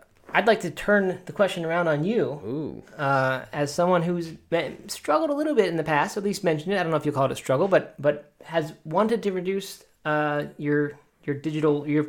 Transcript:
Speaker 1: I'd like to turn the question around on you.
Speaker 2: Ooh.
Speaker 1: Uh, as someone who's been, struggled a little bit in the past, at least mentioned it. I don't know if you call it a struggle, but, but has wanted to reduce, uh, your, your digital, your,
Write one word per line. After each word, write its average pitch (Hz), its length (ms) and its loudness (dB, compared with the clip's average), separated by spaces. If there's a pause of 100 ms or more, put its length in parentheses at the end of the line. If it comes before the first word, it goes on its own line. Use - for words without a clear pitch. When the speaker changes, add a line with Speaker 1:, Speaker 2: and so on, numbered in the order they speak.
(340)
Speaker 1:
I'd 196 140 2
like 214 140 6
to 175 80 -4
turn 196 560 0
the 147 80 -12
question 180 320 0
around 170 220 0
on 151 160 2
you. 202 200 0 (220)
Speaker 2:
Ooh. 117 380 -8 (180)
Speaker 1:
Uh, 131 520 0
as 147 200 -2
someone 175 300 2
who's 175 240 -2
been, 156 640 -6
struggled 311 420 0
a - 20 -2
little 302 220 -2
bit 202 120 6
in 165 100 -2
the 156 60 0
past, 160 340 2
at 196 60 -2
least 202 200 -4
mentioned 165 300 0
it. 202 60 0
I 175 40 0
don't 165 80 -2
know 156 60 2
if 147 80 -4
you 147 60 0
call 131 140 2
it 127 60 0
a - 40 -6
struggle, 143 320 0
but, 180 320 2
but 143 320 0 (120)
has 160 300 -4 (120)
wanted 208 380 0
to 202 80 0
reduce, 185 520 -4 (220)
uh, 151 400 0 (120)
your, 147 360 0 (300)
your 143 120 -4
digital, 151 520 0
your, 151 220 2